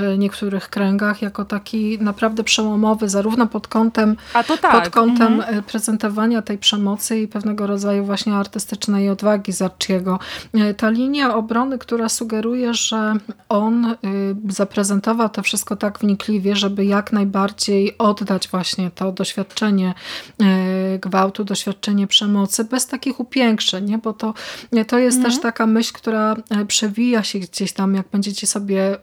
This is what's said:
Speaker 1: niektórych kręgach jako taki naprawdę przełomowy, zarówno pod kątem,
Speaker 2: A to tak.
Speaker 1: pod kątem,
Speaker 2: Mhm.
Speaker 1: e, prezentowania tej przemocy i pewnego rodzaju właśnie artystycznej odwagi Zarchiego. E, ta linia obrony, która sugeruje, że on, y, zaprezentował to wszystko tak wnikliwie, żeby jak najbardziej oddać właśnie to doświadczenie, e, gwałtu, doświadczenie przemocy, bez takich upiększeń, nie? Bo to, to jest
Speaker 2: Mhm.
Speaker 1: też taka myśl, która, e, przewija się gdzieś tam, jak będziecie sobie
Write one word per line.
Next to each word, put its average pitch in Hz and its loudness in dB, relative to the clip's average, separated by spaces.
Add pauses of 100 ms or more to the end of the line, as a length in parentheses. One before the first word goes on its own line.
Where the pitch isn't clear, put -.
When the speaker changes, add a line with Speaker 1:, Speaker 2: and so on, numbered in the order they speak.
(180)
Speaker 1:
niektórych 196 -2
kręgach 202 0
jako 202 -6
taki 214 -4
naprawdę 220 0
przełomowy, 214 2
zarówno 220 2
pod 214 -6
kątem, 220 2 (180)
Speaker 2:
A 240 4
to 320 0
tak. 320 4
Speaker 1:
pod 175 6
kątem, 233 6
Speaker 2:
Mhm. 220 0
Speaker 1:
e, 208 -4
prezentowania 214 0
tej 208 -6
przemocy 208 0
i 214 -2
pewnego 208 -4
rodzaju 202 0
właśnie 202 0
artystycznej 202 -2
odwagi 202 0
Zarchiego. 185 -2 (360)
E, 208 2
ta 220 0
linia 254 2
obrony, 233 0
która 233 -2
sugeruje, 233 -2
że 214 0 (340)
on, 226 2
y, 226 0 (520)
zaprezentował 202 0
to 208 -6
wszystko 208 -2
tak 208 -4
wnikliwie, 202 0
żeby 202 0
jak 202 2
najbardziej 202 0
oddać 202 0
właśnie 185 -4
to 190 -4
doświadczenie, 190 0 (460)
e, 190 4 (240)
gwałtu, 190 0
doświadczenie 202 -2
przemocy, 202 0
bez 247 -2
takich 262 -4
upiększeń, 226 0
nie? 208 0
Bo 226 -4
to, 220 -4 (520)
to 240 2
jest 254 4
Speaker 2:
Mhm. 247 4
Speaker 1:
też 277 -2
taka 226 0
myśl, 220 2
która, 220 -2 (140)
e, 208 0
przewija 220 0
się 202 -4
gdzieś 185 -6
tam, 196 0
jak 190 -2
będziecie 202 -2
sobie 196 0